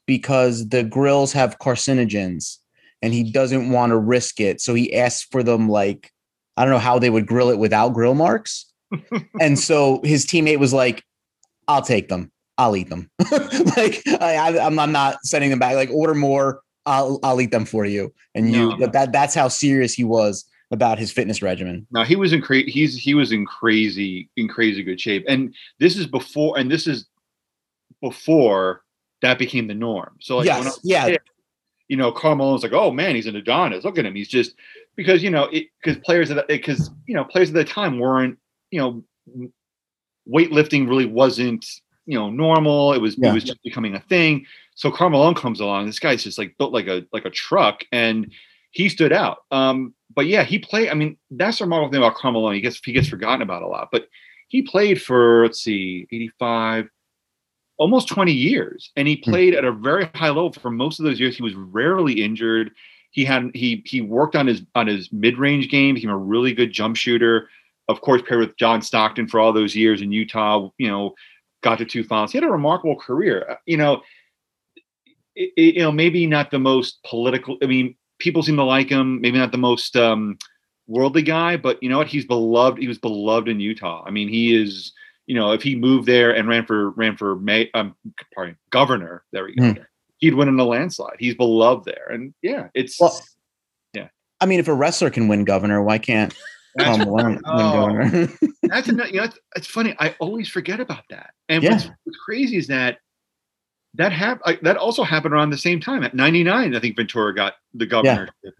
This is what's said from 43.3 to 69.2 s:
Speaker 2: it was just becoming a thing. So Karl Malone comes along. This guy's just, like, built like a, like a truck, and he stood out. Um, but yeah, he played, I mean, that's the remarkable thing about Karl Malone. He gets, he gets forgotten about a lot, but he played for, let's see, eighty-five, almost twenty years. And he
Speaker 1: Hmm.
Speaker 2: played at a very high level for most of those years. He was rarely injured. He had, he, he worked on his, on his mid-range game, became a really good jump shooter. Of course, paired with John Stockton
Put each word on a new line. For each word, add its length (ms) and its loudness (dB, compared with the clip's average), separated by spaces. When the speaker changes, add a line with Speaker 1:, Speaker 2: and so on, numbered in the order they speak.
Speaker 2:
it 40 2
was 100 -2
just 180 -10
becoming 320 -6
a 60 -8
thing. 460 0
So 160 -2
Karl 200 2
Malone 240 6
comes 260 -6
along. 260 -4
This 120 -8
guy's 260 -2
just, 140 -12
like, 180 -8
built 160 -2
like 140 -2
a, 260 -4
like 140 -8
a 40 -8
truck, 600 0
and 400 -2
he 180 0
stood 240 2
out. 260 0
Um, 420 0
but 120 0
yeah, 180 2
he 140 -4
played, 300 -2
I 60 -4
mean, 220 -2
that's 280 -2
the 60 -4
remarkable 280 0
thing 100 2
about 140 4
Karl 160 -2
Malone. 220 0
He 60 -2
gets, 240 -6
he 80 -10
gets 160 0
forgotten 340 -2
about 200 -8
a 40 -8
lot, 260 -8
but 160 -2
he 140 0
played 380 2
for, 440 6
let's 160 0
see, 520 -6
eighty-five, 760 -4
almost 280 2
twenty 260 0
years. 640 -2
And 120 0
he 60 2
Speaker 1:
Hmm. 60 -2
Speaker 2:
played 240 4
at 100 0
a 80 0
very 420 -2
high 140 -2
level 240 -2
for 180 -10
most 300 -4
of 60 -2
those 120 -2
years. 180 -2
He 60 -10
was 120 -6
rarely 680 -2
injured. 480 -2
He 120 0
had, 300 -2
he, 320 -2
he 140 -4
worked 360 0
on 100 2
his, 160 0
on 120 0
his 260 -4
mid-range 580 0
game, 240 4
became 160 -4
a 60 -2
really 360 0
good 200 0
jump 240 -2
shooter. 520 2
Of 120 0
course, 260 2
paired 140 0
with 160 -2
John 260 2
Stockton 440 -2